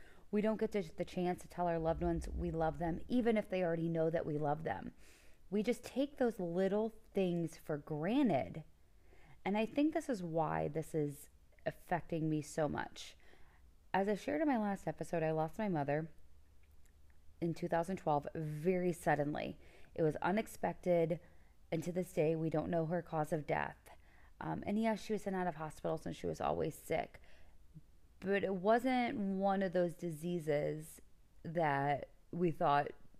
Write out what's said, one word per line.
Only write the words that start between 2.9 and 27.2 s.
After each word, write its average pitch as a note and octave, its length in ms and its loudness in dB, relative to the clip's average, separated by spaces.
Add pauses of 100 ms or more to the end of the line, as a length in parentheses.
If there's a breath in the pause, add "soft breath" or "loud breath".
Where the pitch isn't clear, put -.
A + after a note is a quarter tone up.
even A#3 280 4
if G#3 120 -2
they F#3 140 0
already E3 260 2
know E3 200 4
that E3 160 0
we D3 140 -2
love D3+ 240 0
them. G2+ 300 -6 (580 loud breath)
We G#3 100 2
just A#3 220 0
take - 340 -2
those A#3 220 2
little F#3+ 560 2 (180)
things F3 500 2
for D3+ 140 -2
granted. D#3+ 840 2 (840 soft breath)
And G3 100 2
I A3 120 2
think D4 260 2
this D#4+ 160 -2
is G3+ 140 -2
why D#3+ 460 2
this D#3 260 -4
is D3 340 -2 (360)
affecting D#3+ 600 -2
me D3+ 140 2
so D3+ 260 0
much. - 480 -6 (760 soft breath)
As G3 140 4
I G#3 80 2
shared D4 260 0
in D#4+ 60 2
my C4 100 4
last G3+ 300 -2
episode, D#3+ 340 -2
I D#3+ 100 2
lost D#3+ 280 0
my G#3+ 80 0
mother D3+ 420 0 (1300)
in E3 120 2
two F3 140 -6
thousand E3+ 300 0
twelve D3 360 0
very E3 600 0
suddenly. D3 640 0 (360 loud breath)
It - 80 0
was D#3 200 4
unexpected, F3 1000 2 (540 soft breath)
and D#3+ 100 0
to F3 80 -4
this F3 220 -2
day, D#3+ 240 4
we D#3+ 120 0
don't D#3 200 0
know E3+ 160 2
her E3+ 160 0
cause D#3+ 320 -2
of D3+ 120 0
death. - 300 0 (640 soft breath)
Um, D#3+ 260 -2
and G#3 160 0
yes, A3 220 2
she - 80 -4
was G3+ 160 -2
in F#3+ 60 -2
and F#3 80 0
out F3+ 60 0
of D#3+ 80 -2
hospitals, D#3+ 500 -4
and D#3+ 100 -6
she - 100 -8
was D#3+ 140 -2
always D#3+ 340 0
sick. - 460 -4 (1000 soft breath)